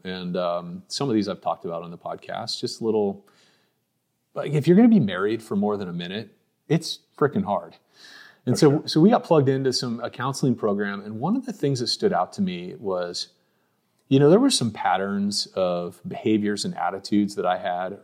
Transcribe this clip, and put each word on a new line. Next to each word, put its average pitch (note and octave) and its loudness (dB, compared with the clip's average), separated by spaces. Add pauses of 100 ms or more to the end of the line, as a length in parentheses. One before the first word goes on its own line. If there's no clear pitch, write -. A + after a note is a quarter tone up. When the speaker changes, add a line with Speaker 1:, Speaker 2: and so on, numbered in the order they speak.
Speaker 1:
and, F#2 -6
um, F2 -4
some C#3+ -6
of B2 0
these G2+ 2
I've F#2 -8
talked - -6
about E2+ -8
on E2+ -14
the E2+ -16
podcast, F#2 -10
just - -8
little, G#2 0 (1120)
like, - -6
if D3 2
you're F3 8
gonna A#3+ 8
be A3 8
married G2+ 0
for - -8
more G#2 0
than G2 -8
a F2 -10
minute, F#2 -10 (320)
it's - -2 (180)
frickin' C3 0
hard. F#2 -6 (680)
And B2+ 0
Speaker 2:
For - -4
Speaker 1:
so, D#3 8
Speaker 2:
sure. D3 0
Speaker 1:
so - 2
we F#3+ 8
got A#3 4
plugged D3 4
into C3+ 0
some, A#2 -4
a A#2 -8
counseling C3 -2
program. G2+ -2
And G#2+ -12
one F3 -2
of C4 -6
the A#3+ -10
things C#3 -2
that A#2 -4
stood - 0
out F2 -2
to G#2 -2
me F2+ -6
was, F2+ -6 (800)
you C3+ 6
know, C#3+ 8
there F#3+ 8
were C#4 4
some A#2 0
patterns G2+ -2
of F2 -2
behaviors G#2 0
and F2 -6
attitudes F#2+ 0
that F#2 -2
I F2+ 2
had F#2 -4